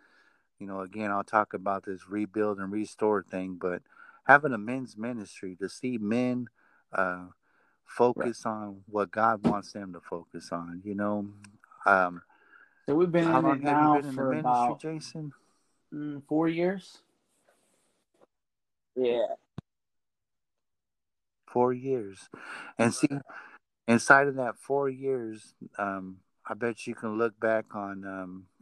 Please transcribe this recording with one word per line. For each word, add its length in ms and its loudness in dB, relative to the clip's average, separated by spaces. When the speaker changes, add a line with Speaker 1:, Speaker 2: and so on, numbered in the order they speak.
Speaker 1:
you 80 -12
know, 140 -8
again, 300 -6
I'll 120 0
talk 300 2
about 320 -4
this 240 -10
rebuild 500 -2
and 120 -6
restore 520 0
thing, 320 -6
but 280 -4
having 280 8
a 60 -2
men's 380 -8
ministry 600 -10
to 120 -6
see 280 -6
men, 500 0
uh, 340 -2
focus 600 2
Speaker 2:
Right. 20 -2
Speaker 1:
on 400 -8
what 240 0
God 360 2
wants 260 -2
them 200 -10
to 80 -14
focus 500 -12
on, 340 -8
you 100 -6
know? 340 -2
Um, 380 4
Speaker 2:
So 80 2
we've 160 4
been 180 4
Speaker 1:
how 100 6
Speaker 2:
in 60 4
Speaker 1:
long 140 2
Speaker 2:
it 20 -10
Speaker 1:
have 200 4
you 80 6
Speaker 2:
now 0 -
Speaker 1:
been 160 4
in 120 -6
the 60 -2
Speaker 2:
for 20 0
Speaker 1:
ministry, 500 2
Speaker 2:
about, 60 -18
Speaker 1:
Jason? 520 -10
Speaker 2:
mm, 340 -8
four 220 2
years. 500 -2
Yeah. 320 2
Speaker 1:
Four 260 2
years. 560 -6
And 160 4
see, 160 0
inside 400 8
of 80 -2
that 220 -2
four 320 -2
years, 640 -4
um, 420 -6
I 80 -6
bet 320 -6
you 80 -6
can 220 -6
look 220 0
back 360 0
on, 300 -8
um, 420 -12